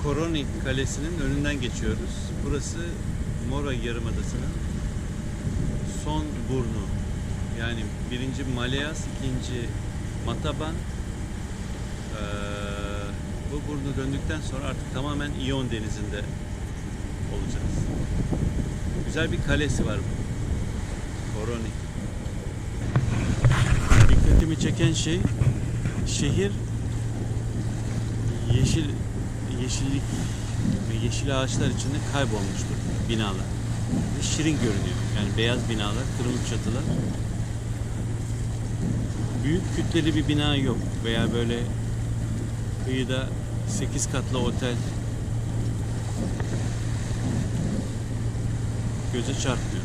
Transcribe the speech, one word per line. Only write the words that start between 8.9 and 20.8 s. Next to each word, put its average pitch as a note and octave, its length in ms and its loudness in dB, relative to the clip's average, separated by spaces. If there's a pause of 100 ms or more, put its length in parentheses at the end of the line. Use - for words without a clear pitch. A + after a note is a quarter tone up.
ikinci B2 720 -4 (560)
Mataban. D3 480 -2 (1400)
Ee, G#2 300 -4 (1080)
bu D3 200 -4
burnu C#3 260 -2
döndükten C#3 440 -2
sonra C3+ 240 -4
artık - 280 -4
tamamen C#3+ 380 -2
İyon C3 400 -2
Denizi'nde G#2 500 -4 (1120)
olacağız. - 420 -2 (1300)
Güzel D#3+ 260 0
bir - 160 0
kalesi C#3+ 380 2
var G#2 120 0
bu. - 160 -2 (1300)